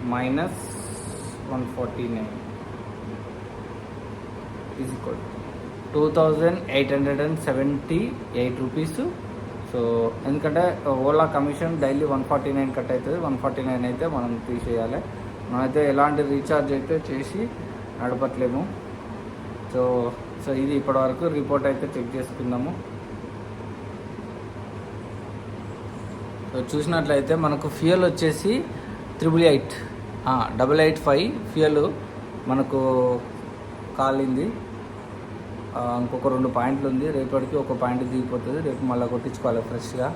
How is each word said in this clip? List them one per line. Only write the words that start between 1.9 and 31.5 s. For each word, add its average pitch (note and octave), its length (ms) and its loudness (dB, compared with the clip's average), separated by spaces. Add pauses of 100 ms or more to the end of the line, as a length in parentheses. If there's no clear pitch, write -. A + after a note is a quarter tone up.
నైన్ G#2+ 220 -4 (2500)
is C3 140 -4
equal - 220 -6
to - 760 -10
టూ D3 80 4 (160)
థౌజండ్ D#3+ 420 6 (160)
ఎయిట్ C3+ 180 4
హండ్రెడ్ C#3 320 2
అండ్ D#3+ 220 -2
సెవెంటీ C#3 500 0 (440)
ఎయిట్ B2+ 220 0
రూపీస్. D#3+ 360 -2 (720)
So, A#2+ 100 0 (460)
ఎందుకంటే D3+ 360 2 (440)
ఓలా D#3 180 8 (100)
కమిషన్ D3 480 0
డైలీ C#3 300 2
వన్ C3 160 0
ఫార్టీ D#3+ 280 2
నైన్ C3+ 200 2
కట్ B2 180 -2
అవుతుంది, C#3 300 0
వన్ C3+ 180 0
ఫార్టీ C3 260 -2
నైన్ B2 200 0
అయితే B2+ 260 -2
మనం A#2+ 160 -2 (180)
తీసేయాలి. A#2 500 -2 (500)
మనమైతే C3 320 2 (120)
ఎలాంటి C#3+ 280 6 (120)
రీఛార్జ్ C#3 440 2
అయితే D#3+ 200 0 (120)
చేసి C3+ 320 -4 (600)
నడపట్లేము. B2+ 600 0 (1120)
So, B2+ 80 4 (640)
so C#3 80 0 (100)
ఇది C#3+ 180 2
ఇప్పటివరకు C3 440 2 (140)
రిపోర్ట్ C#3 320 2
అయితే C3 160 -2 (100)
చెక్ A#2 180 -4
చేసుకుందాము. B2 560 -2 (3750)
So, B2+ 120 -2 (120)
చూసినట్లయితే D3+ 600 4 (120)
మనకు D3 200 0 (120)
ఫ్యూయల్ F3+ 320 6
వచ్చేసి E3 420 2 (680)
త్రిబుల్ E3 320 8
ఎయిట్, C3+ 240 2 (560)
ఆ, - 20 6 (260)
డబల్ C3+ 260 6
ఎయిట్ D#3+ 220 4
ఫైవ్ D3+ 200 6 (240)